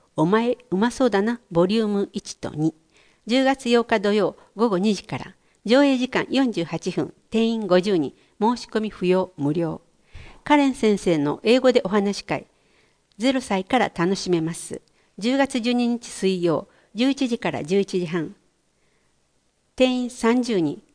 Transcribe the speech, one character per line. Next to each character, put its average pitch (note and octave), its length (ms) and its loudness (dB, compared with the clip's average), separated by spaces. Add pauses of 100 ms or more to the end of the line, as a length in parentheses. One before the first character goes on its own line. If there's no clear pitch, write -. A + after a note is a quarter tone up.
(160)
お D#3 100 2
前 A3+ 320 0 (140)
う F3+ 40 0
ま A3+ 140 0
そ C4+ 140 0
う A#3+ 60 2
だ G3 120 2
な、 A#3 180 -2 (120)
ボ E3+ 140 4
リ G#3+ 100 0
ュ A3 80 2
ー - 20 -2
ム G3+ 260 -2
一 - 220 -10
と - 220 -12
二。 D#3 180 0 (520)
十 B3+ 180 2
月 C4 260 0
八 A#3 140 4
日 A3+ 160 0
土 G3+ 120 0
曜、 G3+ 240 0 (200)
午 A3 140 0
後 F3+ 80 0
二 G#3 160 2
時 - 100 -6
か - 140 -8
ら。 - 180 -14 (280)
上 C4 200 6
映 C#4 120 4
時 B3 120 -2
間 F3 200 -2
四 B3+ 240 0
十 E3+ 120 -4
八 E3 260 -6
分、 - 240 -4 (160)
定 A3+ 160 0
員 A3+ 200 -2
五 F3+ 140 4
十 F#3+ 160 0
人、 C#3 180 -2 (240)
申 A#3 180 2
し - 100 -14
込 A3 140 -4
み G#3+ 100 -4
不 - 160 -6
要、 F3+ 320 2
無 C#3+ 160 -2
料。 E3 260 -4 (600)
カ D4 140 4
レ C#4+ 100 4
ン C4 80 0
先 G#3 240 2
生 E3+ 180 0
の D3 260 -2
英 A#3+ 180 4
語 B3+ 120 4
で A#3 120 2
お F#3 40 -6
話 G3+ 360 -2
会。 - 220 -6 (680)
ゼ B3+ 160 0
ロ C4 80 -2
歳 F#3+ 240 -2
か C4 140 0
ら - 160 0
楽 F3+ 220 0
し - 120 -8
め F3 120 2
ま D#3+ 120 -4
す。 - 300 -12 (340)
十 B3 220 0
月 C4+ 220 0
十 A#3+ 120 -2
二 A#3+ 140 0
日 A#3 240 -4
水 F#3+ 320 -2
曜、 E3 260 0 (260)
十 A#3+ 140 0
一 C4+ 200 -2
時 A#3 100 -2
か E3+ 140 -4
ら B2+ 100 -8
十 F3 160 0
一 F#3+ 220 -2
時 F3 60 -4
半。 F3 280 -6 (1400)
定 B3+ 100 4
員 B3 240 -2
三 A#3+ 320 0
十 A3+ 160 -2
人、 D3 240 -2 (120)